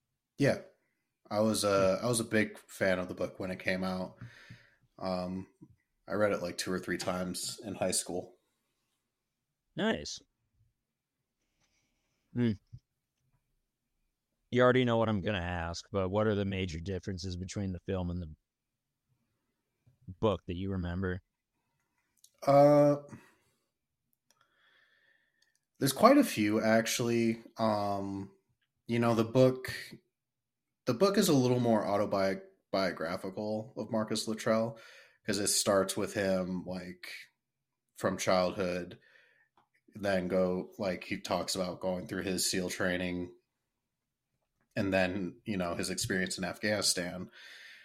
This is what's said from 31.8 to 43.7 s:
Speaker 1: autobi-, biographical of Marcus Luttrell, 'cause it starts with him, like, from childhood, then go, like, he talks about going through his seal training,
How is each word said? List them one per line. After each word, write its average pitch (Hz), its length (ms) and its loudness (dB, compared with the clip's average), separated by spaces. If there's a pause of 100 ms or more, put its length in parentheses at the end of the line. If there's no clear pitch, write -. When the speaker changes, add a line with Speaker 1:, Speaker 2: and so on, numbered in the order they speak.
Speaker 1:
autobi-, 98 600 0 (280)
biographical 95 1040 -4
of 110 160 -8
Marcus 110 360 -2
Luttrell, 113 500 -2 (480)
'cause 101 140 -2
it 101 80 -2
starts 98 500 2
with 98 160 -4
him, 92 520 -2
like, 90 440 -12 (880)
from 95 200 -2
childhood, 90 840 0 (960)
then 95 320 0
go, 92 500 2
like, 95 280 -4
he 95 140 -6
talks 87 360 -2
about 90 240 -6
going 90 260 -4
through 92 160 -6
his 90 300 -2
seal 92 180 -2
training, 90 640 -4 (1400)